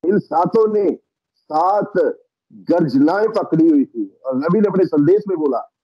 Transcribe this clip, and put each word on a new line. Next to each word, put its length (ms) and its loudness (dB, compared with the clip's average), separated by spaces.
इन 120 0
सातों 540 0
ने 260 -2
सात 580 -2
गर्जनाएं 760 0
पकड़ी 400 0
हुई 160 4
थी। 420 -10
और 100 -4
नबी 240 0
ने 80 2
अपने 160 0
संदेश 440 2
में 100 -4
बोला 320 -4